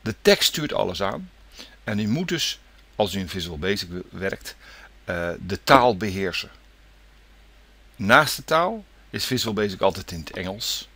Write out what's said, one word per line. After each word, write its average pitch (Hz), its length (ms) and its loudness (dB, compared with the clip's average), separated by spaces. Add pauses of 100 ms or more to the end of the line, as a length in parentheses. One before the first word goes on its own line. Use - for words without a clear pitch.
De - 200 -6
tekst - 280 4
stuurt 147 240 -4
alles 98 280 -2
aan. 127 280 -4 (540)
En 104 160 -2
u 107 80 0
moet 156 200 0
dus, - 320 -4 (360)
als 98 180 0
u 98 60 -2
in 92 100 -4
Visual 87 280 -8
Basic 92 320 -2 (200)
werkt, - 460 -8 (480)
eh, 87 260 -4 (160)
de 95 180 -6
taal 123 340 6
beheersen. 95 520 -4 (1500)
Naast 131 400 6
de 135 80 -12
taal 185 420 0 (240)
is - 160 -4
Visual 117 280 -2
Basic 101 280 0
altijd 95 300 0
in 85 80 -10
het 78 120 -12
Engels. 98 640 -6